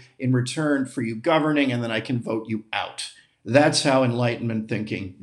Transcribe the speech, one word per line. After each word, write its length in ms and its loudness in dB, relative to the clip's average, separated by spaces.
in 140 2
return 520 0
for 160 -6
you 140 -4
governing, 560 2
and 100 0
then 100 -4
I 100 -2
can 180 -2
vote 300 -4
you 240 -4
out. 400 -8
That's 380 4
how 200 4
Enlightenment 640 0
thinking 560 -6